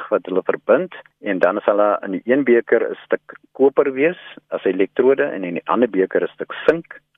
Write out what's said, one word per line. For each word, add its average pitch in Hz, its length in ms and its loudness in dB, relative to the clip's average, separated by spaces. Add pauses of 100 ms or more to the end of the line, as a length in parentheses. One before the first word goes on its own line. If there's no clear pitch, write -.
wat 92 160 -2
hulle 92 160 -2
verbind 151 520 0 (260)
en 95 180 -4
dan 92 260 2
sal 104 120 2
daar 104 280 2
in 101 80 -8
die 90 120 -6
een 131 200 0
beker 117 460 2
'n 95 40 -10 (100)
stuk - 300 -6 (180)
koper 139 400 2
wees 147 280 -2 (280)
as - 160 -6
elektrode 123 600 2
en 95 200 -6
in 87 100 -6
die - 120 -8
ander 113 220 0
beker 92 340 0
'n - 120 -6
stuk - 180 -12 (140)
sink 165 340 -2 (180)